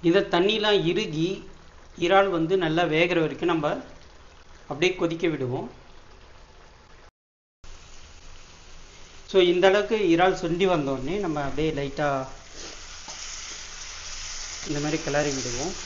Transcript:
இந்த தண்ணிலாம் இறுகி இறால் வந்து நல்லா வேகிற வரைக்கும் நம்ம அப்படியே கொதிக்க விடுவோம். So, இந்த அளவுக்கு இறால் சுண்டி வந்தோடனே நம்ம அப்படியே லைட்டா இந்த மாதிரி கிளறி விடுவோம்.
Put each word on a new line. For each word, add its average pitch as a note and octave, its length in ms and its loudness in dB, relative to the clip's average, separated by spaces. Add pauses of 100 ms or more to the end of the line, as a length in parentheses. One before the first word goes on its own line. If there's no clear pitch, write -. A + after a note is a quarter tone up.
இந்த F#3+ 240 4
தண்ணிலாம் G#3 580 4
இறுகி E3+ 440 0 (720)
இறால் F#3+ 320 6
வந்து E3 260 2
நல்லா E3+ 300 2
வேகிற E3+ 340 4
வரைக்கும் D#3+ 320 0
நம்ம D#3+ 160 0 (960)
அப்படியே D#3+ 260 0
கொதிக்க E3+ 360 -2
விடுவோம். C#3+ 400 -4 (3500)
So, F#3+ 160 4
இந்த F3+ 220 4
அளவுக்கு G3+ 300 4 (120)
இறால் F3 300 4
சுண்டி E3+ 280 0
வந்தோடனே C#3+ 520 0
நம்ம E3 240 -2
அப்படியே C#3+ 300 -2
லைட்டா C#3 360 -4 (2500)
இந்த D3 160 -4
மாதிரி D3+ 180 -2
கிளறி C#3+ 340 -2
விடுவோம். B2+ 420 -4 (120)